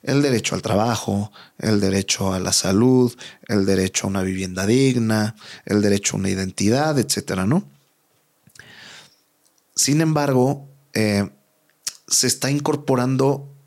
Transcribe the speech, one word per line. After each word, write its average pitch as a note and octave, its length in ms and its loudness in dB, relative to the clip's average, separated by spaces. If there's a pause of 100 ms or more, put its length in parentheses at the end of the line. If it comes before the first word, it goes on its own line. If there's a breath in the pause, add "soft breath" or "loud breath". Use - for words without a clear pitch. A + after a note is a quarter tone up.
el C3+ 180 0
derecho C3 320 0
al F#2 80 -4
trabajo, G#2 680 -2 (260 loud breath)
el G#2+ 220 0
derecho G2 540 -2
a F#2 60 -4
la F#2 120 -4
salud, A#2+ 640 2 (320 loud breath)
el G2+ 180 0
derecho F#2+ 400 0
a G2 40 -2
una G2 120 -2
vivienda F#2+ 440 -4
digna, A2 720 2 (300 loud breath)
el G#2 160 2
derecho G2+ 360 0
a - 20 -2
una G2 100 -2
identidad, G#2 720 0
etcétera, F#2+ 460 -2
¿no? D#3 260 0 (2000 loud breath)
Sin D3 260 2
embargo, C#3+ 680 0 (240)
eh, G2+ 360 2 (800)
se - 200 0
está C3 240 -2
incorporando C#3 960 0 (200)